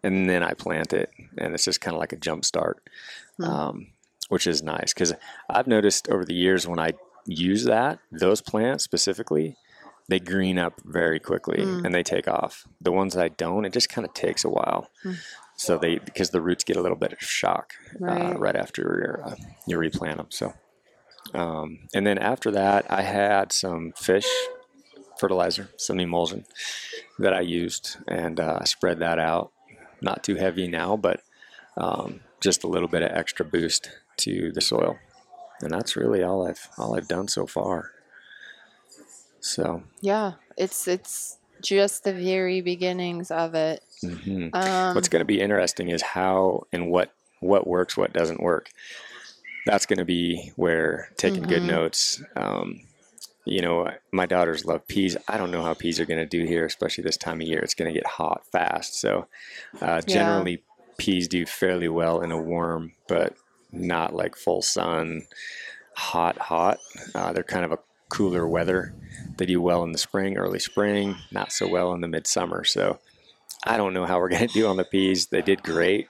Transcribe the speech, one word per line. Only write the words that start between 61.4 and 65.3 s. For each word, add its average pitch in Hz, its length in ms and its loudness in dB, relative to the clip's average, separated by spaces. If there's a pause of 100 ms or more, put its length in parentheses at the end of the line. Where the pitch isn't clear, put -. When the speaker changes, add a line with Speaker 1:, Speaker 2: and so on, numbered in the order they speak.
Speaker 1:
fairly 90 420 0
well 82 340 2
in 85 100 -2
a 82 100 -2
warm, 85 520 -2 (140)
but - 280 2 (360)
not, 87 420 0
like, 90 220 -2
full 90 260 0
sun, 82 640 0 (720)